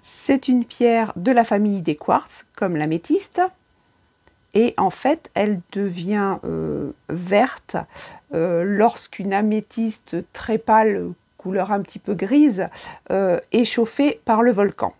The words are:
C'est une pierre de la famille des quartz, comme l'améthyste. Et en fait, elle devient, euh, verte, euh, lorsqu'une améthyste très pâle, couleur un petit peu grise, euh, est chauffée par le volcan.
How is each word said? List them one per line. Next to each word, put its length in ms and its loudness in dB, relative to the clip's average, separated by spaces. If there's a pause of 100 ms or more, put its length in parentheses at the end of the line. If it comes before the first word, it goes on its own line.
C'est 460 -2
une 180 2
pierre 500 0
de 160 0
la 120 4
famille 400 0
des 120 -2
quartz, 600 -4
comme 200 -2
l'améthyste. 680 -2 (1120)
Et 220 4
en 120 0
fait, 460 -4
elle 240 0 (140)
devient, 720 -2
euh, 500 -6 (140)
verte, 680 -2 (580)
euh, 320 0
lorsqu'une 680 -2
améthyste 840 -2 (160)
très 240 -4
pâle, 540 2 (260)
couleur 340 -4
un 100 0
petit 180 -12
peu 160 -4
grise, 540 2 (420)
euh, 280 2 (120)
est 140 2
chauffée 600 0
par 160 2
le 100 6
volcan. 480 0